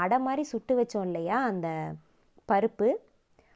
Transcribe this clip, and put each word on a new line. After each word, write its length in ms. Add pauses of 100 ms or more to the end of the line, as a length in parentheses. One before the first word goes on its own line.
அடை 220
மாதிரி 240
சுட்டு 300
வச்சோம் 280
இல்லையா 300 (140)
அந்த 160 (840)
பருப்பு, 360 (680)